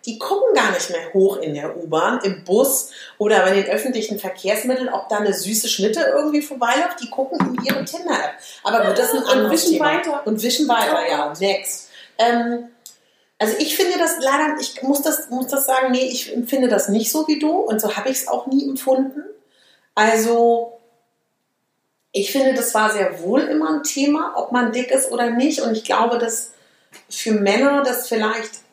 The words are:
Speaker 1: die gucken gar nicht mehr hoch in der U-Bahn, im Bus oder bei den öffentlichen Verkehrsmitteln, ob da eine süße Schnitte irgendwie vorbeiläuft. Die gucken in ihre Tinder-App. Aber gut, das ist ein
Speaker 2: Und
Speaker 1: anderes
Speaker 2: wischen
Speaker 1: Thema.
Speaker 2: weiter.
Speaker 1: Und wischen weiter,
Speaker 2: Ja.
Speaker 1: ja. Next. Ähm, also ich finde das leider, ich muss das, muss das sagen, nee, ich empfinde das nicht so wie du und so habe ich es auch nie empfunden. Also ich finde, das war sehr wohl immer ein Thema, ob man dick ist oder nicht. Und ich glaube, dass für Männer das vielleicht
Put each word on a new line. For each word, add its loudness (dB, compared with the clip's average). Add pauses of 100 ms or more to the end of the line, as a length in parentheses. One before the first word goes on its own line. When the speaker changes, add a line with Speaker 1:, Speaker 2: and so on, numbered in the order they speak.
Speaker 1:
die -8
gucken 2
gar 4
nicht -4
mehr -8
hoch 4
in -4
der -8
U-Bahn, -2
im -4
Bus 2 (280)
oder 4
bei 4
den 2
öffentlichen -4
Verkehrsmitteln, -2
ob -6
da 0
eine 0
süße -2
Schnitte 0 (140)
irgendwie 2
vorbeiläuft. -2
Die -14
gucken -4 (200)
in -6
ihre -2
Tinder-App. -4 (320)
Aber 2
gut, 2
das 2
ist 2
ein 0
Speaker 2:
Und -4
Speaker 1:
anderes 4
Speaker 2:
wischen 4
Speaker 1:
Thema. 2
Speaker 2:
weiter. -2
Speaker 1:
Und -2
wischen 0
weiter, 2
Speaker 2:
Ja. 0 (100)
Speaker 1:
ja. -6
Next. -2 (260)
Ähm, 0 (720)
also 0
ich -2
finde 2
das 0
leider, 2
ich -8
muss 0
das, -2
muss -4
das -2
sagen, 2
nee, 2
ich -8
empfinde 0
das 2
nicht 2
so 0
wie 2
du 2
und 0
so -2
habe -4
ich -2
es -8
auch -2
nie 2
empfunden. 0 (720)
Also 4 (1300)
ich -2
finde, 4
das -2
war 4
sehr -2
wohl 2
immer 0
ein -2
Thema, 0
ob -4
man 2
dick -4
ist 2
oder 0
nicht. 2
Und 0
ich -6
glaube, 0
dass -4 (560)
für -4
Männer 4
das -2
vielleicht -2 (220)